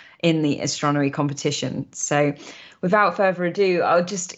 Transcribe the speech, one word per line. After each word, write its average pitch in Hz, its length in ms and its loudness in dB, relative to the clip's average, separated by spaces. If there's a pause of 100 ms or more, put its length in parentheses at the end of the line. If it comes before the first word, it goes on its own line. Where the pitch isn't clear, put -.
(220)
in 160 200 2
the 143 180 0
astronomy 147 480 0
competition. 139 840 -4
So 147 400 0 (480)
without 202 340 2
further 180 300 2
ado, 180 340 2
I'll 160 240 4
just 185 340 -8